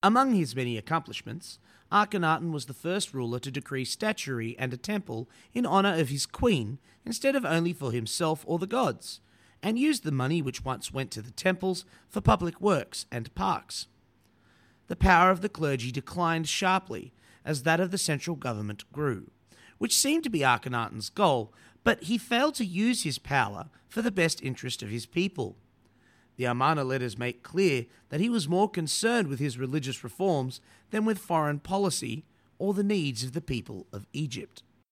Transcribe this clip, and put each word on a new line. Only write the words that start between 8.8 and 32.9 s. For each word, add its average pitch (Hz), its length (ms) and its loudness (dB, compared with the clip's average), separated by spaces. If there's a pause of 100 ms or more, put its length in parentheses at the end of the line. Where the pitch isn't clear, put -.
and 220 160 0
used 285 260 2
the 156 80 0
money 139 300 0
which 131 220 -4
once 131 280 -6
went 135 200 -4
to 107 100 -8
the 117 80 -14
temples 185 540 -2 (240)
for 214 120 -4
public 180 400 2
works 180 500 0
and 117 240 -8
parks. - 520 -4 (1000)
The - 80 -4
power 180 340 8
of 180 100 2
the 202 80 -2
clergy 135 420 -2
declined 165 580 -2
sharply 185 640 0 (320)
as 143 180 -2
that 165 180 4
of 185 100 0
the 196 80 -2
central 156 380 -2
government 104 560 -4
grew, 135 380 -4 (480)
which - 180 2
seemed 311 280 2
to 262 60 -2
be 170 100 0
Akhenaten's 120 680 0
goal, 139 420 2 (300)
but - 220 2
he 214 140 0
failed 262 380 0
to 233 80 -2
use 208 380 0
his 139 160 -4
power 110 520 -2 (180)
for 226 140 -4
the 226 100 0
best 165 300 2
interest 127 400 -6
of 101 80 -8
his 117 160 -6
people. 170 500 -4 (800)
The 123 80 -4
Amarna 135 400 2
letters 127 320 -2
make 120 260 -6
clear 156 440 0 (240)
that 151 100 -2
he 220 80 2
was 214 200 0
more 185 200 4
concerned 208 600 0
with 135 100 -4
his 135 180 -2
religious 131 480 -4
reforms 135 560 0 (300)
than 214 160 0
with 220 120 2
foreign 147 420 0
policy 160 680 -2 (320)
or 196 160 0
the 202 100 2
needs 147 400 0